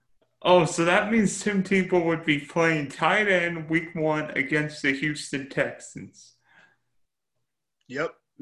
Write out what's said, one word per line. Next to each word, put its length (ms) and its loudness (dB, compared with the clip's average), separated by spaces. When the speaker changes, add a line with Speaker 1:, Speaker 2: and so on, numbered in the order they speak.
Speaker 1:
Oh, 220 6
so 220 0
that 260 4
means 300 2
Tim 200 0
Tebow 420 2
would 200 -2
be 140 0
playing 500 0
tight 400 0
end 400 0
week 260 -2
one 360 -2
against 520 -4
the 100 2
Houston 580 -6
Texans. 840 -8
Speaker 2:
Yep. 260 -8